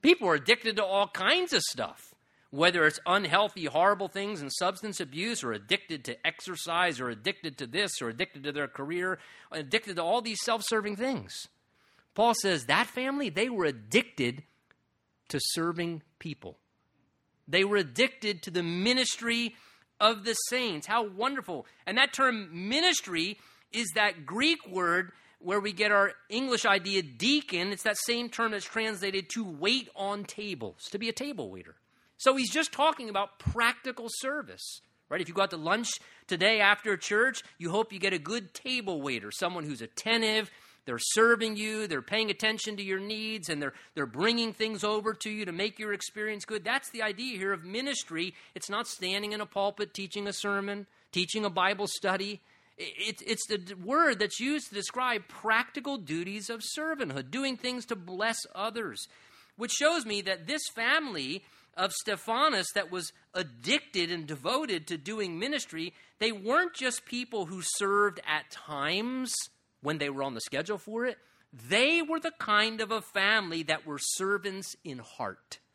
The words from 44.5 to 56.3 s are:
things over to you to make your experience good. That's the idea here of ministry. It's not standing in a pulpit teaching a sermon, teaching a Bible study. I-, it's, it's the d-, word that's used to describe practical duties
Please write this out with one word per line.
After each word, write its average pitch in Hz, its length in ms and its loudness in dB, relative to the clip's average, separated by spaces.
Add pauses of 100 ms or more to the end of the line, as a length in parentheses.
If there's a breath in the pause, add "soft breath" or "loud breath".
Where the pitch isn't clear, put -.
things 220 280 -4
over 214 320 0
to - 160 -8
you 214 140 -6
to 180 80 -6
make 196 260 -4
your 214 140 -4
experience 208 540 -6
good. 208 180 -6
That's 254 260 -2
the 226 120 -6
idea 220 360 -4
here 196 140 0
of 170 100 -4
ministry. 190 720 -4 (200 loud breath)
It's 185 160 -10
not 196 180 -2
standing 202 440 -4
in 214 80 -4
a 214 60 -4
pulpit 202 480 -2
teaching 202 320 -6
a 202 60 -4
sermon, 202 540 -2 (260 soft breath)
teaching 185 320 0
a 202 60 2
Bible 196 360 2
study. 196 540 -2 (400 soft breath)
I-, 165 160 -10
it's, 208 260 -4
it's - 260 -2
the 208 100 0
d-, 185 160 -10
word 247 440 2
that's 208 220 0
used 277 300 -2
to - 40 -16
describe 240 540 -2
practical 247 720 0
duties 180 500 -6